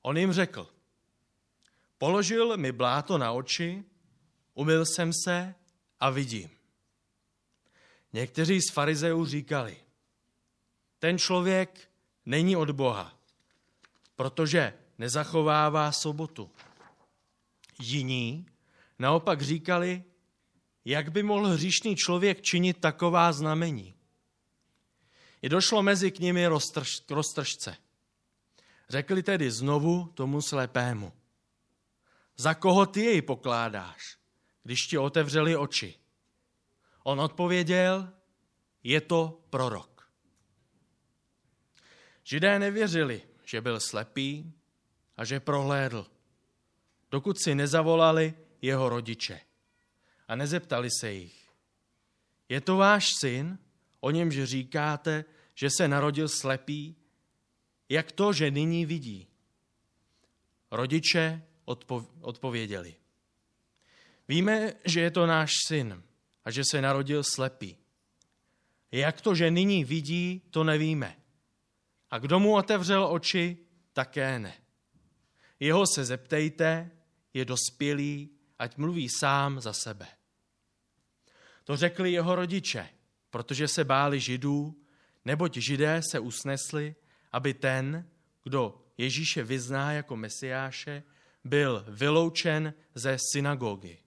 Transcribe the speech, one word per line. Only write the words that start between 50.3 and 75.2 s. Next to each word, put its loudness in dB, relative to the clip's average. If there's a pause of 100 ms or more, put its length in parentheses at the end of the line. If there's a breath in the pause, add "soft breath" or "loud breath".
nezeptali -2 (120)
se -6
jich: -14 (960)
"Je -2
to 0
váš 6 (140)
syn, -2 (420)
o 0
němž 0
říkáte, -2 (300 soft breath)
že -2
se 2
narodil 2
slepý? -4 (920)
Jak -2
to, 4
že 2
nyní 0
vidí?" -8 (1400)
Rodiče 0 (220)
odpo-, -8 (140)
odpověděli: -6 (1300 soft breath)
"Víme, 2 (100)
že 0
je 2
to 4
náš 2 (160)
syn -4 (420)
a -6
že -2
se 0
narodil 0
slepý. -6 (1160)
Jak 0
to, 2
že 4
nyní 4
vidí, -4
to 0
nevíme. 0 (920)
A -4
kdo 4
mu 6
otevřel 2
oči, 0 (340)
také -2
ne. -10 (1040 soft breath)